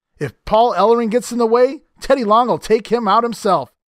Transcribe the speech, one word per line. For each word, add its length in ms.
If 140
Paul 280
Ellering 360
gets 220
in 60
the 80
way, 380
Teddy 240
Long 220
will 120
take 280
him 200
out 160
himself. 500